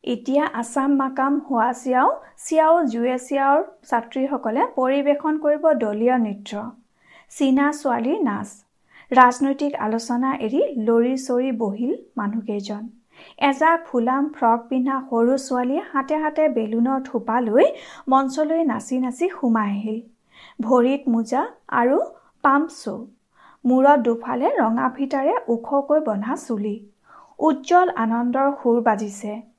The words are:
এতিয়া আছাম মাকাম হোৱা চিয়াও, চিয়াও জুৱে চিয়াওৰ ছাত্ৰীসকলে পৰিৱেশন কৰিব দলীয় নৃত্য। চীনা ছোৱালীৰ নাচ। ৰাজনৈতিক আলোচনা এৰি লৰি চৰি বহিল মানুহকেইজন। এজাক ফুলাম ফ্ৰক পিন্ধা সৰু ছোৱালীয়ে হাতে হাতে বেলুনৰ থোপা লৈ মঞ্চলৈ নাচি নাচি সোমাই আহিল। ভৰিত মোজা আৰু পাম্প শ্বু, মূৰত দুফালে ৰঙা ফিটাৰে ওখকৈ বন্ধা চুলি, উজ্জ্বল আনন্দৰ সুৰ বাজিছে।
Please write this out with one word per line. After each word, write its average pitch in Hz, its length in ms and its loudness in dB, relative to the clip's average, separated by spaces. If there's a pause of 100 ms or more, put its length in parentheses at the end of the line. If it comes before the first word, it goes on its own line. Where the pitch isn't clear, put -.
এতিয়া 262 500 -2
আছাম 269 420 -2
মাকাম 269 440 0
হোৱা 240 340 -2
চিয়াও, 254 360 2 (280)
চিয়াও 320 460 4
জুৱে 240 340 -2
চিয়াওৰ 277 460 2 (200)
ছাত্ৰীসকলে 247 800 -2 (140)
পৰিৱেশন 285 640 0
কৰিব 302 360 2
দলীয় 233 440 0
নৃত্য। 208 540 -6 (580)
চীনা 285 420 2
ছোৱালীৰ 285 520 -2
নাচ। 208 240 -4 (680)
ৰাজনৈতিক 254 640 4
আলোচনা 240 600 -4
এৰি 262 260 -2 (160)
লৰি 233 400 2
চৰি 254 340 -2
বহিল 226 440 -4 (220)
মানুহকেইজন। 208 680 -6 (500)
এজাক 311 480 2
ফুলাম 262 440 0 (100)
ফ্ৰক 233 200 2 (100)
পিন্ধা 262 400 -2
সৰু 240 280 2
ছোৱালীয়ে 262 440 -2 (120)
হাতে 285 240 -2
হাতে 311 300 0
বেলুনৰ 233 540 0
থোপা 226 380 -4
লৈ 247 260 4 (440)
মঞ্চলৈ 294 540 2
নাচি 254 360 -2
নাচি 254 300 -2
সোমাই 226 400 0
আহিল। 214 300 -4 (600)
ভৰিত 254 460 2
মোজা 233 380 0 (240)
আৰু 254 320 2 (400)
পাম্প 285 280 2
শ্বু, - 380 -10 (580)
মূৰত 269 340 6
দুফালে 240 500 0
ৰঙা 254 400 0
ফিটাৰে 277 440 -2 (140)
ওখকৈ 277 520 0
বন্ধা 226 360 -4
চুলি, 208 540 -6 (500)
উজ্জ্বল 330 560 2
আনন্দৰ 240 560 0 (120)
সুৰ 233 180 2
বাজিছে। 214 600 -2 (180)